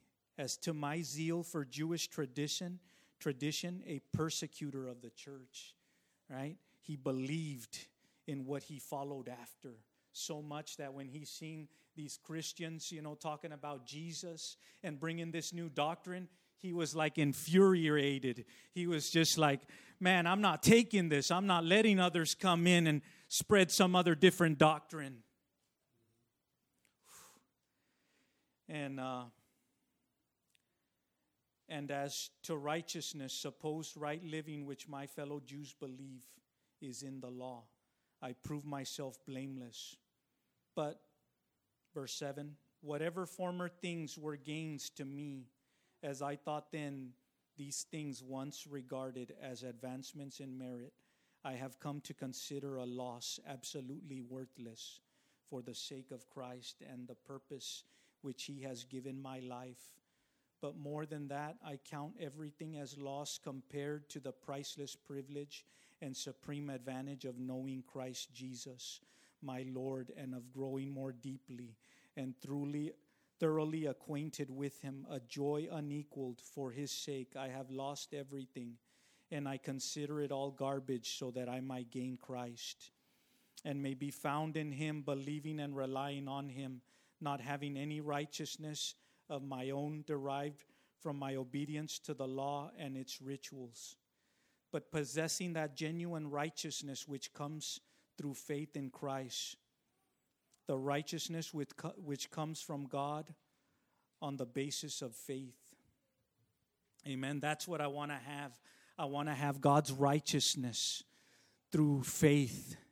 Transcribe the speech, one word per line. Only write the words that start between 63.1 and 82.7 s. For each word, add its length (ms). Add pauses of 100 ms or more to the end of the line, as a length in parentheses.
compared 640
to 100
the 120
priceless 640
privilege 720 (360)
and 140
supreme 540
advantage 560
of 140
knowing 520
Christ 420
Jesus, 680 (400)
my 300
Lord, 440
and 200
of 160
growing 400
more 200
deeply 640 (400)
and 200 (100)
truly, 460 (480)
thoroughly 480
acquainted 680
with 260
him, 280
a 100
joy 520
unequaled. 680
For 300
his 220
sake, 440
I 120
have 240
lost 420
everything, 600 (580)
and 160
I 100
consider 640
it 100
all 200
garbage 640
so 140
that 180
I 100
might 300
gain 320
Christ 720 (720)